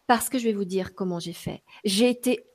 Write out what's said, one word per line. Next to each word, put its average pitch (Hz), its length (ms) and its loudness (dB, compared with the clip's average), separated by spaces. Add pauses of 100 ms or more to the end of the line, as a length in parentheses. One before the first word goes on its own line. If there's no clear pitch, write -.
Parce 233 220 2
que 254 100 -2
je 233 60 -2
vais 220 80 2
vous 202 120 -2
dire 185 300 -4
comment 180 240 -4
j'ai 170 140 -8
fait. - 300 -10 (200)
J'ai 214 260 4
été 247 460 -2